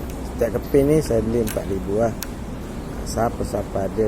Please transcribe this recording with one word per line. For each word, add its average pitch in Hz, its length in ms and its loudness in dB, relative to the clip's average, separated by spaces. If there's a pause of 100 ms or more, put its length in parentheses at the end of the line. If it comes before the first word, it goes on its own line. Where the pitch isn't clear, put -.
(360)
Setiap 117 240 0
keping 139 320 4
ni 156 80 6
saya 113 240 2
beli 117 240 2
empat - 240 0
ribu 98 240 -2
lah. 110 160 2
Ha, - 840 -8 (100)
siapa-siapa 113 680 -2 (120)
ada, 104 200 2